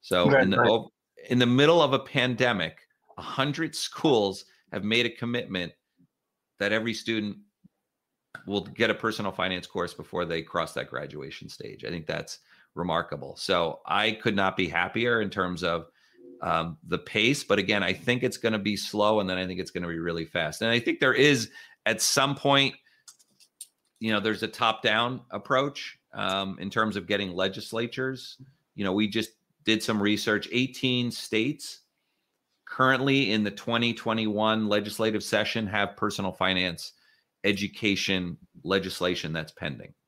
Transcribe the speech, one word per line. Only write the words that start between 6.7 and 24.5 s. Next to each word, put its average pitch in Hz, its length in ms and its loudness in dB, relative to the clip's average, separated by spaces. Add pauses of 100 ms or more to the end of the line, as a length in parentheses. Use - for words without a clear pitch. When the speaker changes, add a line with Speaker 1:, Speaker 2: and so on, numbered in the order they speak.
Speaker 1:
every 110 220 0
student 107 440 -4 (1080)
will 98 160 0
get - 280 0
a 107 40 2
personal 107 380 -4
finance 92 340 -4
course 87 280 -4
before 87 320 -6
they 82 160 -4
cross 82 320 -4
that - 160 -6
graduation 69 600 -12
stage. - 340 -14
I - 60 -6
think 82 160 -8
that's 80 340 -6 (360)
remarkable. 80 600 -2
So 85 520 0
I 104 240 2
could 110 240 0
not 95 200 2
be 92 120 2
happier 101 540 0
in 101 100 -2
terms 90 320 -2
of, 85 240 0 (540)
um, 82 360 0 (100)
the 85 120 -2
pace. 120 440 2
But 101 140 2
again, 104 240 2
I 92 120 0
think 123 280 -2
it's 123 160 -2
gonna 110 220 0
be 104 180 -2
slow, 107 420 2
and 95 100 -2
then 92 100 -2
I 92 80 -4
think 90 120 -6
it's - 120 -8
gonna 87 160 -6
be 85 100 -6
really 85 280 -4
fast. 80 360 -2
And 113 80 0
I 120 100 2
think - 200 -4
there 131 160 4
is, 131 340 4 (380)
at 113 120 0
some 139 360 2
point, 139 400 2 (1200)
you 110 120 0
know, 107 80 4
there's 107 240 0
a 113 40 -2
top-down 117 760 0 (100)